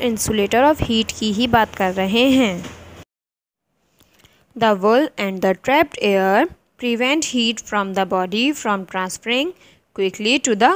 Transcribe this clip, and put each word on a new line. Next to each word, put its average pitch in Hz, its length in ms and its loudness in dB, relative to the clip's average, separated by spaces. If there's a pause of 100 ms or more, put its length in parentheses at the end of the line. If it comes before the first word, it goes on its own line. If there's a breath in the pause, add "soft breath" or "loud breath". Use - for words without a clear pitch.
insulator 214 640 0
of 302 180 -2
heat 226 300 -2
की 214 140 -2
ही 226 140 0
बात 226 280 0
कर 185 200 -2
रहे 190 360 0
हैं। 202 340 0 (1900 soft breath)
The 220 160 2 (120)
wool 240 240 4 (180)
and 190 180 -4
the 190 140 2
trapped 294 440 0
air 196 460 2 (340)
prevent 254 480 0
heat 233 300 -2 (100)
from 196 240 -2
the 190 160 0
body 185 340 -2 (160)
from 196 320 -2
transferring 233 600 -4 (440 soft breath)
quickly 214 500 -2
to 240 160 0
the 311 140 6